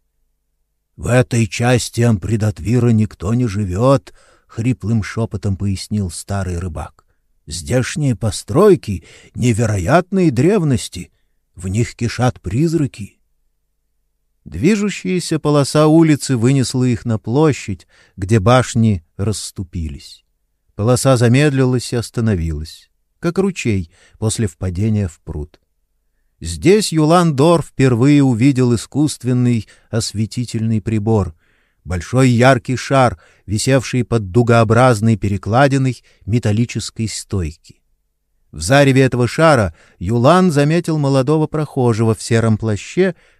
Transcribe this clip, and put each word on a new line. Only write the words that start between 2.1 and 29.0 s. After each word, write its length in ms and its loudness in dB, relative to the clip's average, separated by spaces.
никто 440 0
не 140 -2
живет», 680 0
хриплым 560 -4
шепотом 560 -6
пояснил 540 -4
старый 480 -6
рыбак. 460 -12
«Здешние 680 -4
постройки 880 0
невероятной 960 0
древности, 840 -2
в 140 -12
них 260 -2
кишат 440 -4
призраки». 800 -4
Движущаяся 960 -2
полоса 480 2
улицы 500 4
вынесла 460 0
их 200 -2
на 140 -2
площадь, 680 -2
где 240 0
башни 640 2
расступились. 1040 -8
Полоса 420 2
замедлилась 760 2
и 20 -6
остановилась, 960 -4
как 220 -4
ручей 520 -2
после 260 -2
впадения 640 -4
в 140 -12
пруд. 380 -12
Здесь 500 0
Юландор 720 2
впервые 600 2
увидел 500 2
искусственный 960 -2